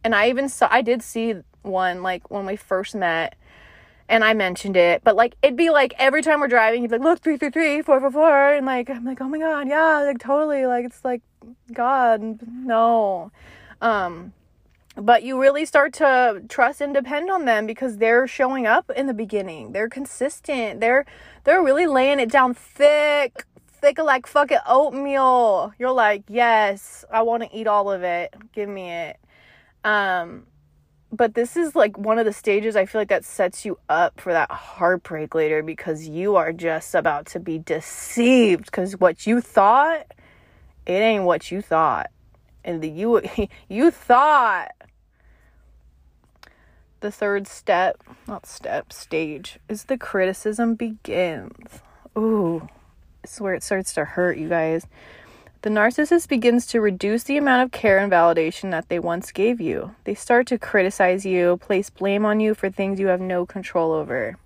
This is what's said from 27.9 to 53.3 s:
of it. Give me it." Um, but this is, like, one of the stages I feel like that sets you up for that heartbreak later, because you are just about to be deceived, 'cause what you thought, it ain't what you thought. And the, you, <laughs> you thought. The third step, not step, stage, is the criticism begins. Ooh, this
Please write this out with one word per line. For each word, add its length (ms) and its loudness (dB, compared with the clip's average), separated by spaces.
of 120 -4
it. 320 -4
Give 160 -8
me 240 -12
it." 260 -10
Um, 640 -2
but 200 0
this 220 -4
is, 220 -2
like, 200 2
one 220 0
of 60 0
the 80 0
stages 420 -2
I 100 2
feel 140 -4
like 80 -2
that 160 0
sets 400 -4
you 240 -8
up 320 0
for 140 -4
that 180 0
heartbreak 840 -4
later, 300 0
because 460 -10
you 260 -2
are 160 2
just 420 -6
about 340 -2
to 120 -12
be 180 -8
deceived, 1120 0
'cause 280 -6
what 280 2
you 140 2
thought, 680 2
it 60 -4
ain't 320 2
what 280 0
you 100 -6
thought. 500 0
And 160 -6
the, 80 -8
you, 320 0
<laughs> 240 -20
you 220 2
thought. 800 2
The 120 -8
third 360 -4
step, 560 -2
not 180 -14
step, 460 -10
stage, 640 -10
is 160 -12
the 120 -4
criticism 800 -2
begins. 1040 -8
Ooh, 500 0
this 140 -20